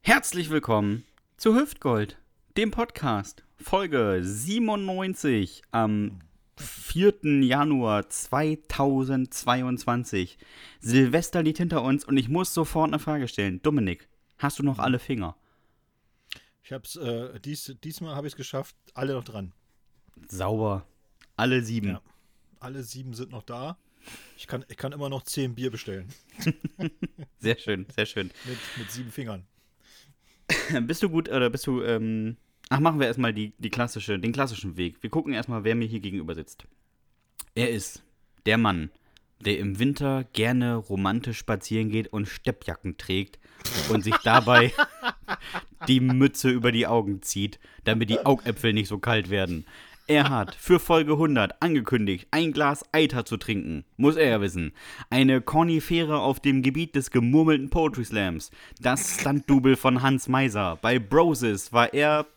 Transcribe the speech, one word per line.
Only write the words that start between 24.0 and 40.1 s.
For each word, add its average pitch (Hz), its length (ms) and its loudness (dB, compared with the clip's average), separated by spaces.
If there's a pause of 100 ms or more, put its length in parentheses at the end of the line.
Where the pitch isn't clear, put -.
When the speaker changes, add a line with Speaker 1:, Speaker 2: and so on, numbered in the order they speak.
Speaker 2:
Ich - 80 -20
kann, 135 240 -8
ich - 80 -20
kann 135 140 -8
immer 143 180 -8
noch 135 140 -8
zehn 127 320 -4
Bier 127 160 -4
bestellen. 95 380 -10 (280)
Speaker 1:
<laughs> 220 80 -8 (960)
Sehr 110 180 0
schön, 95 380 -4
sehr 107 100 0
schön. 95 240 -6 (160)
Speaker 2:
Mit, 123 120 -10 (200)
mit 110 140 -12
sieben 120 200 -12
Fingern. 107 360 -10 (1000)
Speaker 1:
<laughs> - 340 -2
Bist 147 200 -4
du 202 80 0
gut, 165 200 -2
oder 123 200 2
bist 127 160 -6
du, 127 160 -2
ähm, 110 560 -2 (320)
ach, 135 100 2
machen 156 200 2
wir 131 80 2
erstmal 117 260 0
die, 107 240 -6
die 104 140 -8
klassische, 110 480 -4
den 110 120 -2
klassischen 107 460 -6
Weg. 87 240 -4
Wir 110 80 -8
gucken 151 240 -2
erstmal, 113 300 -6
wer 110 100 2
mir 117 140 0
hier 110 140 -6
gegenüber 90 340 -8
sitzt. - 300 -16 (880)
Er 117 160 -2
ist - 320 -8 (420)
der 110 140 4
Mann, 90 320 0 (480)
der 101 180 -2
im 98 220 -4
Winter 135 440 0 (100)